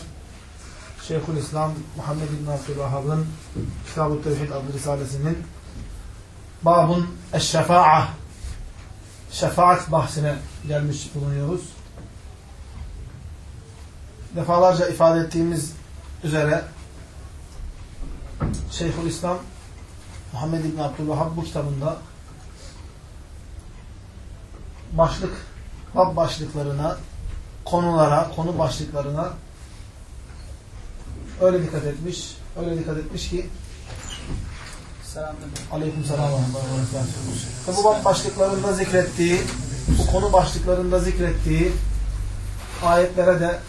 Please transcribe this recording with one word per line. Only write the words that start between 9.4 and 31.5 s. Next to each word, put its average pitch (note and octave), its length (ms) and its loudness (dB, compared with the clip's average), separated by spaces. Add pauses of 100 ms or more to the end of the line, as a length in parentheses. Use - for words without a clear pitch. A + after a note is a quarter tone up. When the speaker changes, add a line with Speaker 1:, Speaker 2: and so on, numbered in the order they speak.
Speaker 1:
bahsine D3 440 2 (320)
gelmiş D3 480 -2
bulunuyoruz. C#3+ 460 0 (2750)
Defalarca F3 520 6
ifade E3 320 6
ettiğimiz E3 540 0 (500)
üzere D3+ 420 2 (2000)
Şeyhülislam E3+ 680 -2 (960)
Muhammed D#3+ 320 -2
İbni D#3 180 -2
Abdülvehhab D#3 540 -2
bu E3 60 -2
kitabında C#3+ 540 -2 (3000)
başlık, E3 420 2 (640)
bab D#3+ 200 6
başlıklarına, D3 840 0 (680)
konulara, E3 680 4
konu E3 240 0
başlıklarına C#3+ 680 -2 (2000)
öyle F3+ 220 6